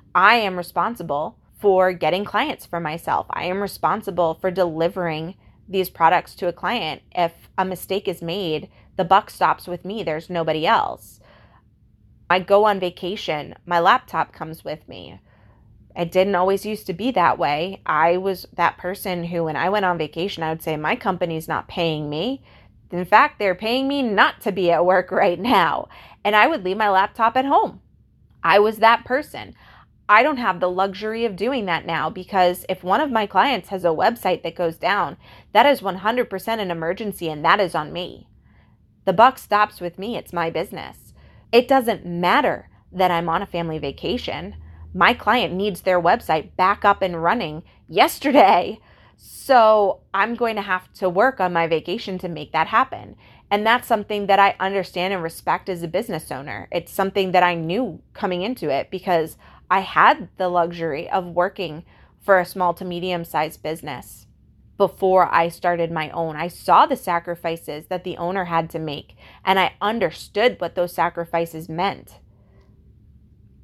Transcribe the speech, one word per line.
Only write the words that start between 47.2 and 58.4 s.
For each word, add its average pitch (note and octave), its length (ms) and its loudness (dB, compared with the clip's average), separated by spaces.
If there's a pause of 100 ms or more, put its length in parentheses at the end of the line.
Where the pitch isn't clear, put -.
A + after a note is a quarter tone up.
running E3+ 420 -2 (240)
yesterday. G#3+ 920 4 (360)
So A3 840 4 (120)
I'm G#3 200 0
going A3+ 220 -2
to G#3 80 -4
have F#3+ 300 -6
to F#3 160 -2
work G3+ 300 2
on F3+ 140 0
my E3 140 0
vacation F3 520 -4
to F3 100 -8
make D#3 220 -10
that D#3+ 160 0
happen. A3 480 -4 (360)
And G#3 140 0
that's A#3 220 2
something G#3 400 -2
that G3 120 6
I G3 200 6
understand F#3+ 540 -2
and F3+ 100 -4
respect E3 460 -4
as F3 120 -6
a E3+ 60 -6
business F3+ 440 -6
owner. C3 400 -10
It's E3+ 200 -6
something F#3+ 400 -2
that F3+ 120 4
I F3 120 2
knew E3+ 460 -4 (120)
coming F3+ 300 -4